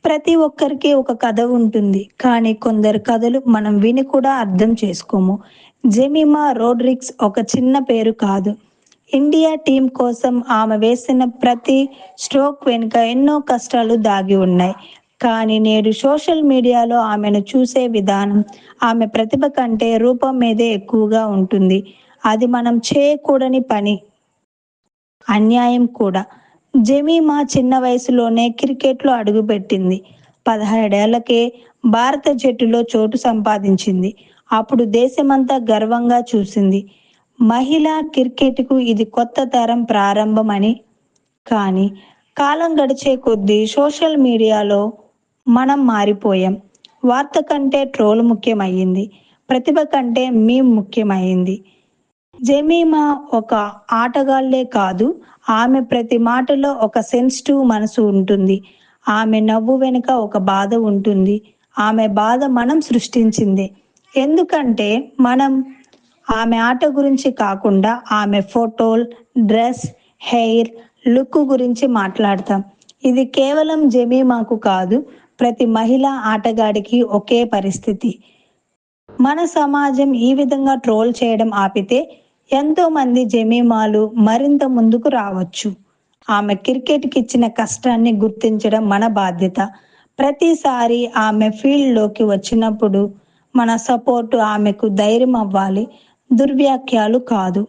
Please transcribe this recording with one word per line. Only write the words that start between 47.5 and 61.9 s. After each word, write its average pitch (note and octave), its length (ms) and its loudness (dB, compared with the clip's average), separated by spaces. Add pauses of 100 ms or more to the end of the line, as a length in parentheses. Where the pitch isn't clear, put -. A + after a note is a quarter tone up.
కంటే C#4 300 0 (140)
ట్రోల్ A3 360 2
ముఖ్యమయ్యింది, F#3+ 720 -2 (440)
ప్రతిభ C4 300 0 (160)
కంటే B3+ 300 0 (220)
మీమ్ B3+ 320 4
ముఖ్యమయ్యింది. F#3+ 800 -2 (840)
జెమిమా D4+ 640 2 (360)
ఒక A3 160 -2 (440)
ఆటగాళ్లే C4 640 0 (140)
కాదు, F#3+ 300 0 (520)
ఆమె C4 220 2 (100)
ప్రతి A#3+ 260 0 (120)
మాటలో C4+ 420 0 (160)
ఒక G#3+ 120 -2 (120)
సెన్సిటివ్ C4 500 0 (120)
మనసు G#3+ 280 -2 (120)
ఉంటుంది. G3 440 2 (500)
ఆమె A3 320 0 (100)
నవ్వు A3+ 340 0
వెనుక B3+ 260 -2 (180)
ఒక G#3+ 100 -8 (140)
బాధ G3+ 240 -2 (160)
ఉంటుంది. G3 460 0 (400)
ఆమె A3 300 0 (140)